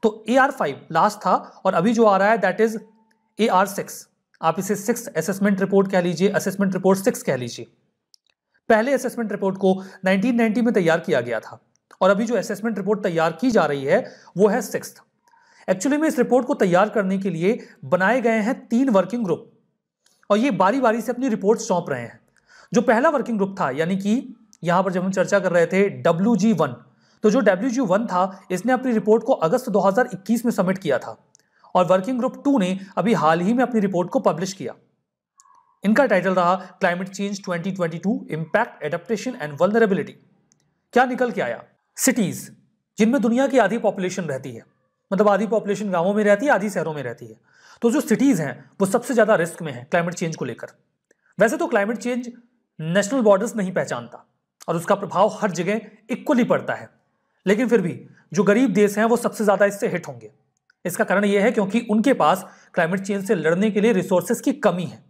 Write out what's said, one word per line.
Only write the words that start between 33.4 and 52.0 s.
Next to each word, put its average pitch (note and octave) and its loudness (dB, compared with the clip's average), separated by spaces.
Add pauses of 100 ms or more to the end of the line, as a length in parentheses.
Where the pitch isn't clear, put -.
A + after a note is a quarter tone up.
ही F#3 0
में B3 2
अपनी A#3+ 0
रिपोर्ट F3+ -2
को C4+ 0
पब्लिश F#3 -2
किया। A#2+ -12 (1120)
इनका A3 4
टाइटल F#3 2
रहा F3+ 0
Climate F#3 -2
Change G3+ -8
twenty F3+ -6
twenty-two E3+ -4 (220)
Impact, E3 -4
Adaptation E3+ -6
and D3+ -10
Vulnerability। F#3+ 0 (840)
क्या A#3+ 6
निकल B3 -2
के F#3+ -6
आया? A#2+ -4 (340)
सिटीज, G3+ 0 (480)
जिनमें A3+ 2
दुनिया A#3+ 2
की C4+ 2
आधी G#3+ 2
पॉपुलेशन F#3 -4
रहती C3+ -8
है, A2 -16 (460)
मतलब G3+ 4
आधी G3+ 2
पॉपुलेशन G3+ -2
गांवों F3+ 0
में G#3+ 0
रहती G#3 4
है, D4 4
आधी G#3 0
शहरों D#3+ -6
में C#3+ -10
रहती A#2+ -12
है, A2 -20 (460)
तो A#3 4
जो C4 2
सिटीज A3+ 2
हैं C#3 -10 (100)
वो G3 0
सबसे A#3 -2
ज्यादा A3 4
रिस्क E3+ -2
में D#3 -10
हैं B2 -14
क्लाइमेट E3+ 0
चेंज E3 -6
को - -8
लेकर। - -12 (600)
वैसे A3 2
तो E4 -2
क्लाइमेट A3 -2
चेंज A#3+ -6 (460)